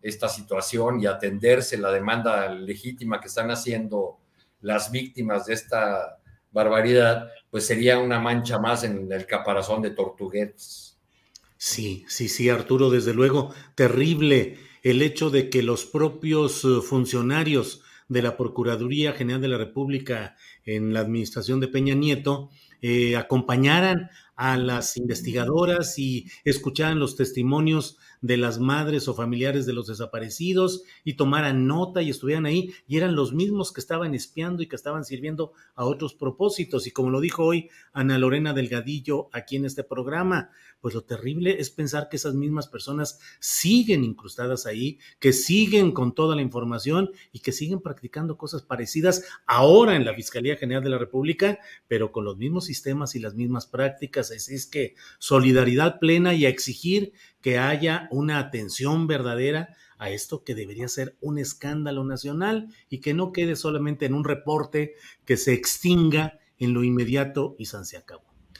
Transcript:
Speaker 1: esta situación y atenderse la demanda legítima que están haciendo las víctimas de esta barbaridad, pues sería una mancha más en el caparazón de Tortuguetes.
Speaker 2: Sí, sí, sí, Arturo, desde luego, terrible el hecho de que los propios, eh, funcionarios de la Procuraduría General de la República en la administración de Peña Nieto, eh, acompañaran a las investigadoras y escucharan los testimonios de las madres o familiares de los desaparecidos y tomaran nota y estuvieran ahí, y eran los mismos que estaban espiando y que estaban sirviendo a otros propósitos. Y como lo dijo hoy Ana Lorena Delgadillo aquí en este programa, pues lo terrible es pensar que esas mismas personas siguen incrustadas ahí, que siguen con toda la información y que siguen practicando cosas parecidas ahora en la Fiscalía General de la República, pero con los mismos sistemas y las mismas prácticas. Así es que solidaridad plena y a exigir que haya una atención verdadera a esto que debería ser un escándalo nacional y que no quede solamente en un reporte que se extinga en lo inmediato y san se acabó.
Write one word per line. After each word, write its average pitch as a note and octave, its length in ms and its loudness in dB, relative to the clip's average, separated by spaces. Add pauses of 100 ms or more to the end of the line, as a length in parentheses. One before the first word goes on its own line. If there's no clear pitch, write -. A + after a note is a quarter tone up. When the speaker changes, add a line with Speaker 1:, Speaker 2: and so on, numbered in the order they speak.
Speaker 1:
esta G#2+ 280 -6
situación A2 720 -2
y G#2 40 0
atenderse G#2 720 2
la G2+ 140 0
demanda G#2 580 0
legítima G2+ 680 -8
que - 80 -18
están A2+ 240 -4
haciendo A2 680 -4 (440)
las G#2+ 280 -2
víctimas A#2 560 -4
de A2 80 -2
esta G#2 640 -2 (340)
barbaridad, A#2 760 4 (240)
pues G#2+ 160 -4
sería B2 320 4
una B2 200 0
mancha A#2 380 0
más A2+ 280 -2
en G2 260 -6
el F#2+ 160 -6
caparazón G#2 540 -2
de G#2+ 100 -2
Tortuguetes. G2+ 1040 -6 (600)
Speaker 2:
Sí, G2+ 500 -6
sí, A2+ 220 -6
sí, A#2+ 200 2
Arturo, B2+ 400 4
desde A#2 240 4
luego, C3+ 400 2 (220)
terrible C#3 840 4 (240)
el B2+ 200 4
hecho D#3 280 2
de C3+ 200 2
que B2+ 140 2
los A#2 220 0
propios, D3+ 800 0
eh, B2+ 160 6
funcionarios B2+ 1000 0 (260)
de B2 140 2
la A#2+ 160 0
Procuraduría B2 760 -2
General B2+ 280 -4
de C3+ 60 -2
la B2 100 0
República B2+ 800 -6 (280)
en A2 300 -2
la A2 60 0
administración A2+ 600 -2
de C3 80 -2
Peña C3+ 280 0
Nieto, C#3+ 540 0 (320)
eh, A#2+ 340 2
acompañaran C#3 960 2 (260)
a B2+ 220 0
las B2 400 -2
investigadoras B2+ 1000 -2
y C3 300 -4 (160)
escucharan D3+ 560 0
los C#3 160 -2
testimonios C#3+ 840 0 (240)
de B2 160 2
las A#2 220 0
madres D3 480 0
o B2+ 60 -4
familiares A#2+ 520 -2
de B2+ 80 -4
los A#2 140 -6
desaparecidos A#2 960 -4 (220)
y D3+ 80 -4
tomaran C3+ 540 2
nota F3+ 340 0
y D#3+ 80 0
estuvieran D3+ 360 -2
ahí, F3+ 280 0 (140)
y C#3+ 100 -2
eran F3 180 2
los C3 180 0
mismos G3 380 0
que - 80 -14
estaban E3 340 -4
espiando E3+ 480 -6
y E3 60 -6
que C3+ 80 -12
estaban D3 300 -8
sirviendo D3+ 480 -8 (220)
a B2 100 -4
otros C#3+ 300 -4
propósitos. D#3 720 -2
Y B2+ 60 -12
como B2+ 200 0
lo C3+ 100 0
dijo E3 240 0
hoy E3 240 0 (240)
Ana C3+ 240 2
Lorena C#3+ 360 2
Delgadillo C3+ 800 -4
aquí A#2+ 240 -8
en C#3 100 -2
este C3+ 180 -6
programa, D3+ 680 -2 (320)
pues A#2 120 -6
lo A2+ 100 -6
terrible D3+ 560 -2
es C3+ 100 -6
pensar D3 400 -6
que D3+ 80 -6
esas C#3 180 -4
mismas D3 320 -2
personas C#3+ 520 -8 (200)
siguen G#3+ 640 2
incrustadas A#2+ 600 -6
ahí, B2 340 -6 (200)
que C3+ 140 8
siguen G3 600 4
con B2 200 0
toda D#3 220 2
la D3 60 0
información B2 720 -2 (200)
y - 80 -16
que - 140 -4
siguen E3 260 -4
practicando D3+ 580 -8
cosas D3+ 260 -10
parecidas D#3+ 600 0 (240)
ahora E3+ 480 8
en C#3 80 4
la A2+ 100 -2
Fiscalía A#2+ 440 -4
General C3 260 -2
de C3+ 60 -2
la B2+ 80 -2
República, D#3 600 0 (280)
pero A2 240 0
con G#2+ 140 -6
los G2 120 -8
mismos D#3+ 280 -4
sistemas C#3 500 -6
y B2 40 -6
las G#2+ 160 -10
mismas A#2+ 320 -2
prácticas. C3+ 640 -4
Así A2+ 240 -12
es C3 100 -8
que C3+ 300 -6 (240)
solidaridad C3 800 6
plena F3 340 4
y D3+ 140 4
a - 20 6
exigir F3+ 640 -2 (280)
que B2 180 0
haya D#3 520 0
una D3 280 -2
atención C3+ 640 -4
verdadera C#3 720 -2 (240)
a G#2 100 -8
esto G#2 340 -10
que B2+ 120 -8
debería G#2+ 320 -10
ser C3 340 -8
un D3 160 -4
escándalo C#3+ 680 -6
nacional E3 680 -6 (160)
y C3 120 -10
que D3 120 -2
no F3+ 180 -2
quede E3+ 240 -2
solamente D3 520 -4
en C3 80 0
un D3+ 80 -2
reporte D3 720 -2 (300)
que A#2+ 120 4
se B2 160 2
extinga D#3 840 2 (180)
en B2 160 0
lo A#2+ 100 2
inmediato C3+ 760 0
y A2 60 -10
san G2+ 200 -12
se F2+ 120 -14
acabó. - 260 -20 (360)